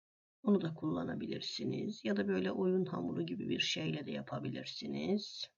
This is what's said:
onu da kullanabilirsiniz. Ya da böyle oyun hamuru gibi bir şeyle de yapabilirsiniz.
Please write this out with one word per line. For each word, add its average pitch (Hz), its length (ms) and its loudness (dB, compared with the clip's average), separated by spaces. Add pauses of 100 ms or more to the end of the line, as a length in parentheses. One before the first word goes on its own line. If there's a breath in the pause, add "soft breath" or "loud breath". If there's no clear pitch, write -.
(420)
onu 202 180 8
da 160 140 0
kullanabilirsiniz. - 1300 -2
Ya 208 120 2
da 202 120 2
böyle 190 240 2
oyun 185 320 4
hamuru 170 420 -2
gibi 185 220 -2
bir 165 120 2
şeyle 156 460 0
de - 40 -6
yapabilirsiniz. 143 1500 -4